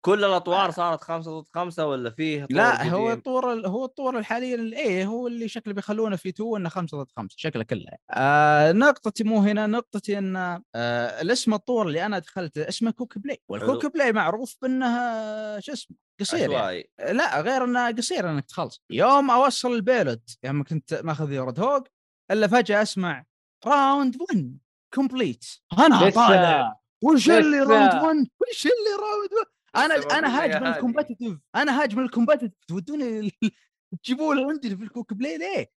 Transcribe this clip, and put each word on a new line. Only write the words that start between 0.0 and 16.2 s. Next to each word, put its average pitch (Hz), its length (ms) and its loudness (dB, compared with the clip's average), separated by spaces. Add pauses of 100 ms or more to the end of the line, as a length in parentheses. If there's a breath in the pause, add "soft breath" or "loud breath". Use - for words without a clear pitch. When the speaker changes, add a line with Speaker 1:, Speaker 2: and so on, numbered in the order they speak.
Speaker 1:
كل 202 200 2
الأطوار 180 460 0
صارت 165 340 -4
خمسة 165 360 -10
ضد 151 80 -20
خمسة 170 380 -6
ولا 127 240 -4
فيه 151 340 -6
طور 131 120 -2
Speaker 2:
لا، 208 340 2
هو 196 160 0
Speaker 1:
قديم؟ 226 120 -2
Speaker 2:
الطور 254 340 -4
ال-، 220 140 -6
هو 220 180 -4
الطور 262 340 -6
الحالي 240 360 -4
ال-، 226 200 -6
إيه، 196 320 -2
هو 233 200 -6
اللي 233 220 -8
شكله 214 260 -10
بيخلونه 214 420 -4
في 185 160 -8
تو 220 240 -6
إنه 180 120 -4
خمسة 156 340 -6
ضد 127 140 -12
خمسة، 104 220 -10
شكله 127 240 -4
كله. 107 240 -6 (240)
آه، 151 600 6
نقطتي 226 520 2
مو 220 140 2
هنا، 208 280 2
نقطتي 208 520 -4
إن، 190 180 -4
آه، 180 260 -6 (580)
الاسم 214 340 0
الطور 220 320 -2
اللي 160 200 -2
أنا 202 120 -4
دخلته 165 500 -8
اسمه 226 220 -2
كوك 233 280 -10
بلاي، 277 300 -10
والكوك 220 340 -2
Speaker 1:
حلو. 285 80 -4
Speaker 2:
بلاي 277 220 0
معروف 208 500 -2
بإنه، 262 260 -2 (720)
شو 302 120 -12
اسمه، - 240 -14 (240)